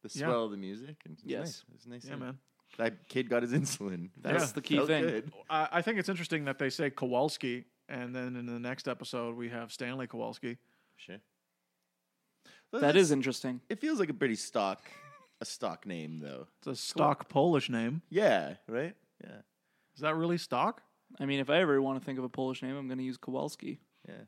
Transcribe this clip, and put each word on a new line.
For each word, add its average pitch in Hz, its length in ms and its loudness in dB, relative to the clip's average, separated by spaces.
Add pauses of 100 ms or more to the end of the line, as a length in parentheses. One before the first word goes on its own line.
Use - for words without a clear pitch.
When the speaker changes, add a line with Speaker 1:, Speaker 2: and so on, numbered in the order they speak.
Speaker 1:
The 110 160 -12
Speaker 2:
Yeah. 143 80 -2
Speaker 1:
swell 120 180 2
of 107 60 -4
the 101 80 -6
music. 110 380 -10 (100)
And - 80 -14
it's - 100 -20
Speaker 3:
Yes. - 220 -6
Speaker 1:
nice. - 200 -12
It 120 80 -20
was - 120 -20
a - 20 -18
nice 123 160 -16
Speaker 2:
Yeah, 135 60 -14
Speaker 1:
scene. 143 100 -10
Speaker 2:
man. 131 180 -10 (380)
Speaker 1:
That 113 320 0
kid 127 220 0
got 120 120 6
his 120 100 0
<laughs> - 20 0
insulin. 98 560 -2 (100)
Speaker 3:
That's 143 280 2
Speaker 2:
Yeah. 113 40 -6
Speaker 3:
the 147 80 -4
key 147 160 0
Speaker 1:
Felt 143 120 4
Speaker 3:
thing. 156 140 4
Speaker 1:
good. 147 300 -2 (160)
Speaker 2:
I, 156 240 2
I 170 100 4
think 220 160 0
it's 185 120 0
interesting 170 340 -2
that 139 140 -2
they 139 100 2
say 143 220 0
Kowalski, 127 720 0 (240)
and 123 260 -8
then 127 220 -4
in 120 80 -6
the 120 160 -6
next 127 260 -6
episode 123 480 -4
we 120 140 -6
have 117 240 -8
Stanley 127 340 -6
Kowalski. 117 520 -6 (380)
Speaker 1:
Sure. - 200 -16 (1600)
Speaker 3:
That 226 100 0
Speaker 1:
That's 151 160 8
Speaker 3:
is 175 140 10
interesting. 127 580 0
Speaker 1:
It - 100 -4
feels 302 180 0
like 175 120 2
a 139 40 0
pretty 117 220 2
stock, - 540 0 (500)
a - 40 -6
stock - 420 -6
name, 80 340 -6
though. 69 260 -10 (120)
Speaker 2:
It's - 80 -14
a 135 100 -6
stock - 520 0
Polish 147 420 4
name. 120 380 0
Speaker 1:
Yeah, 113 460 4 (140)
right? 127 260 -2 (280)
Yeah. 113 180 -18 (540)
Speaker 2:
Is 135 80 -16
that 156 140 2
really 170 220 2
stock? 165 440 0 (380)
Speaker 3:
I 143 60 -2
mean, 139 140 2
if 131 100 -2
I 156 100 8
ever 147 220 6
wanna 135 180 0
think 131 180 -6
of 127 60 -2
a 127 40 -4
Polish 131 340 -2
name, 131 140 -4
I'm 139 120 -6
gonna 131 140 -4
use 127 160 -4
Kowalski. - 600 -6 (300)
Speaker 1:
Yeah. - 60 -14 (140)